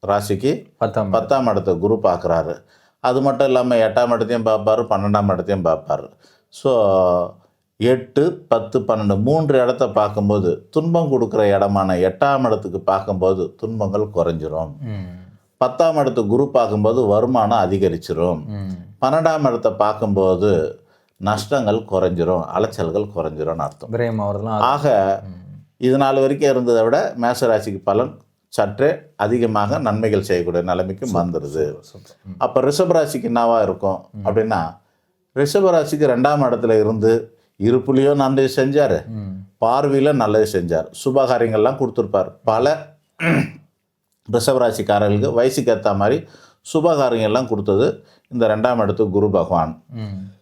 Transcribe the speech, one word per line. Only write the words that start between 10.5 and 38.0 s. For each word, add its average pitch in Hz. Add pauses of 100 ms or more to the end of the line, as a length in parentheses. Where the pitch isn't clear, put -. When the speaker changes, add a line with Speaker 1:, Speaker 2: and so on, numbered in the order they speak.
Speaker 1:
துன்பம் 165
கொடுக்குற 110
இடமான 98
எட்டாம் 127
இடத்துக்கு 98
பார்க்கும்போது 95
துன்பங்கள் 107
குறைஞ்சிரும். 80
Speaker 2:
ம். 104 (520)
Speaker 1:
பத்தாம் 151
இடத்துக்கு 120
குரு 127
பார்க்கும்போது 110
வருமானம் 110
அதிகரிச்சிரும். 85
Speaker 2:
ம். 95
Speaker 1:
பன்னெண்டாம் 156
இடத்தை 117
பார்க்கும்போது 95 (400)
நஷ்டங்கள் 104
குறைஞ்சிரும், 90 (100)
அலைச்சல்கள் 101
குறைஞ்சிரும்னு 78
அர்த்தம். -
Speaker 2:
விரயம் 117
ஆவறதெல்லாம் 101
ஆகும். 110
Speaker 1:
ஆக, 113
Speaker 2:
ம். 90 (140)
Speaker 1:
இது 127
நாள் 135
வரைக்கும் 143
இருந்ததை 120
விட 139
மேச 120
ராசிக்கு 104
பலன் 113 (280)
சற்றே 123 (180)
அதிகமாக 110
நன்மைகள் 107
செய்யக்கூடிய 87
நிலைமைக்கு 92
Speaker 2:
சூப்பர், 87
Speaker 1:
வந்துருது. 76
Speaker 2:
சூப்பர், 73
சூப்பர். -
ம். 98
Speaker 1:
அப்ப 127
ரிஷப 170
ராசிக்கு 143
என்னவா 117
இருக்கும் 95
Speaker 2:
ம். 104
Speaker 1:
அப்படின்னா, 104 (560)
ரிஷப 147
ராசிக்கு 151
ரெண்டாம் 135
இடத்துல 113
இருந்து 110 (200)
இருப்புலயும் 131